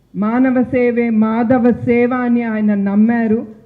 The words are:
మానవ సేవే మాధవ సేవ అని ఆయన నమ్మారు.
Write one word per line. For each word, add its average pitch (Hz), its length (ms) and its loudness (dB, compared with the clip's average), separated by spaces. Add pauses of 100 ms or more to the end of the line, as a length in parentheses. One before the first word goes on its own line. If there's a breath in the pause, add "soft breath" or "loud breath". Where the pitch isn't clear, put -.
(140)
మానవ 247 480 0
సేవే 240 480 0
మాధవ 226 600 2
సేవ 240 440 0
అని 240 280 0
ఆయన 214 320 -2
నమ్మారు. 214 720 0 (200)